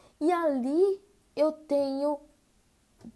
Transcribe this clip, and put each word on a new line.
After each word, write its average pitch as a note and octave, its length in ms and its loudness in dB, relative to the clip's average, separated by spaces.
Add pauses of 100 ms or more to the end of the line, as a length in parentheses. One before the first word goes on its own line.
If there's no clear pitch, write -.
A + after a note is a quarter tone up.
(200)
e D4+ 100 0
ali E4+ 720 0 (360)
eu D#4 160 2
tenho, C#4+ 680 -2 (960)